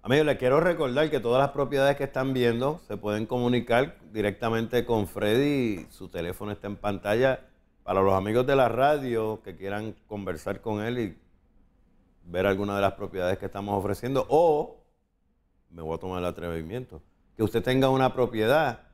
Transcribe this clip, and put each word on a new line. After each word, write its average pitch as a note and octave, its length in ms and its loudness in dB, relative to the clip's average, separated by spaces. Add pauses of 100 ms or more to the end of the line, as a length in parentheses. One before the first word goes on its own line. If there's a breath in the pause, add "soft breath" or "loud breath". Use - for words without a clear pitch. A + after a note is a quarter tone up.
Amigos, D3 200 4
les C3 100 2
quiero C3 240 4
recordar D#3 500 0
que C#3 80 0
todas A#2+ 220 2
las C#3 100 2
propiedades C#3 460 0
que C#3 80 -4
están C3+ 260 -4
viendo B2+ 560 0
se G#2 80 -8
pueden G#2 300 -2
comunicar B2 720 0 (160)
directamente A2+ 720 0
con A2 200 2
Freddy. A2 840 0
Su - 180 -18
teléfono F2+ 460 -8
está G#2 140 -12
en G2+ 100 -8
pantalla. G#2+ 640 0 (420)
Para F#2+ 180 2
los G2 120 6
amigos G#2+ 340 2
de C#3 80 2
la B2+ 140 4
radio A#2+ 760 0
que F2 140 -14
quieran G2+ 400 -8 (100)
conversar G2 540 -8
con G#2+ 200 -4
él A#2+ 180 -4
y G2+ 180 -6 (1040)
ver F2+ 220 -2
alguna G2+ 320 0
de G2+ 60 2
las F#2+ 100 2
propiedades F#2 440 -4
que G2 100 -10
estamos G2+ 300 -4
ofreciendo, A2 520 -2
o, D3+ 520 2 (880)
me E2+ 100 -16
voy D#2+ 140 -4
a D#2+ 40 -8
tomar F#2 200 -6
el F2+ 60 -2
atrevimiento, E2+ 760 -8 (340)
que A2 80 0
usted G#2+ 180 0
tenga C3 280 2
una C3 240 4
propiedad A#2+ 680 0 (100)